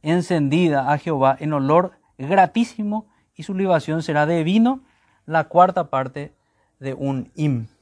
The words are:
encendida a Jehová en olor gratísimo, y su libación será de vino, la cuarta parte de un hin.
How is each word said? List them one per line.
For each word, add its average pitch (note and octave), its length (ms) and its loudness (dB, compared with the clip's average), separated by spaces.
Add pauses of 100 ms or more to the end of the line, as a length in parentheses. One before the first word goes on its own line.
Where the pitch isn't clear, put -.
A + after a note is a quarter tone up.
encendida D3+ 880 0
a D3 60 2
Jehová C3+ 420 0
en D3+ 140 -6
olor D3+ 460 2 (180)
gratísimo, G#3 880 0 (280)
y - 80 -20
su G3 120 -10
libación E3 480 0
será D3+ 220 0
de E3 180 0
vino, A3+ 380 2 (460)
la D#3 180 0
cuarta F3+ 460 2
parte C3+ 420 -6 (460)
de C3+ 160 -8
un C3+ 400 -6
hin. C3 340 -2 (140)